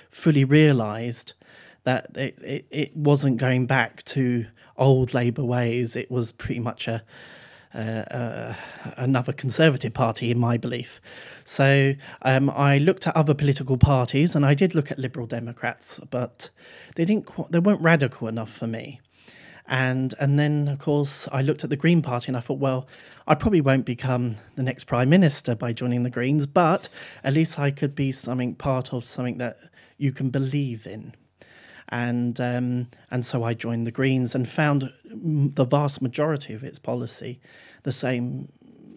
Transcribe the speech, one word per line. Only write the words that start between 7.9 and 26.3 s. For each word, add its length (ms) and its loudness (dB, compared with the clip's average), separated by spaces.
another 360 0
Conservative 600 2
Party 360 0
in 80 0
my 180 2
belief. 440 -8
So, 500 4
um, 280 4
I 280 4
looked 280 2
at 100 -2
other 180 4
political 440 0
parties, 560 4
and 100 4
I 100 6
did 200 2
look 160 0
at 80 -6
Liberal 280 -8
Democrats, 760 -8
but 400 -6
they 80 0
didn't 220 0
qu-, 240 -10
they 100 2
weren't 200 4
radical 460 2
enough 240 -6
for 160 -8
me. 340 -10
And, 520 -2
and 200 2
then, 300 2
of 120 -6
course, 500 -2
I 120 0
looked 200 0
at 80 -8
the 60 0
Green 260 4
Party 260 -4
and 80 -2
I 40 -4
thought, 180 -6
"Well, 300 -2
I 100 4
probably 240 2
won't 260 4
become 500 -2
the 60 -4
next 220 -4
Prime 240 0
Minister 460 4
by 180 -4
joining 300 -2
the 80 -2
Greens, 360 0